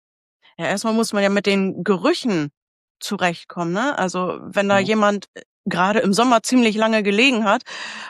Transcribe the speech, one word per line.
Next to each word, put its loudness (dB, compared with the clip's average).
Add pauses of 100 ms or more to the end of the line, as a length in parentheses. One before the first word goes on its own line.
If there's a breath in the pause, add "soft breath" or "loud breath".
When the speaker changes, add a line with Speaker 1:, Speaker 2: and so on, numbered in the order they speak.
(580 soft breath)
Speaker 1:
Ja, -6
erstmal -2
muss 0
man 0
ja 2
mit 0
den 0
Gerüchen 0 (480)
zurechtkommen, -4
ne? -2
Also, -4
wenn -2
da 4
Speaker 2:
Mhm. 0
Speaker 1:
jemand, 0
äh, -16 (240)
gerade 0
im 2
Sommer 4
ziemlich 2
lange 2
gelegen 2
hat, 2 (460 loud breath)